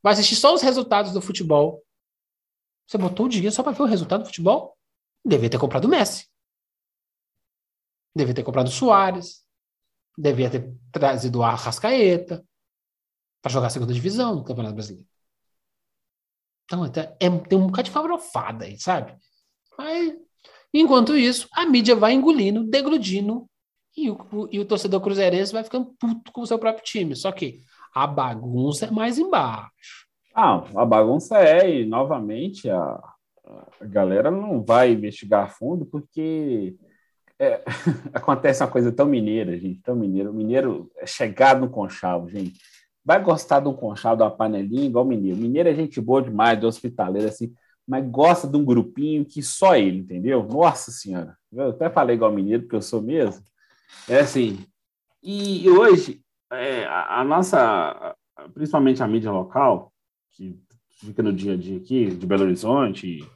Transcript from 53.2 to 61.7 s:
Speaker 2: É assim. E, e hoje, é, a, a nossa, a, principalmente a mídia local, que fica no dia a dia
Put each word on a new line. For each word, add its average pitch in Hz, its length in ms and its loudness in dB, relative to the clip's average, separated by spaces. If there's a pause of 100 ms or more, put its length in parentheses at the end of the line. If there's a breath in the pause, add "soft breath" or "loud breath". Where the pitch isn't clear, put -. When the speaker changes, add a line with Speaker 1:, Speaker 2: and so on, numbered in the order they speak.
Speaker 2:
É 131 120 6
assim. 110 440 -2 (560)
E, 196 420 -6
e 185 60 8
hoje, 180 500 6 (320)
é, 127 340 -6
a, 90 360 -4
a - 20 0
nossa, 135 920 0 (200)
a, 71 140 -20
principalmente 139 540 0
a 110 40 -2
mídia 110 240 -2
local, 95 600 0 (380)
que - 280 -18 (300)
fica 104 320 -8
no 104 100 0
dia 95 220 -2
a 90 40 -2
dia 90 200 -8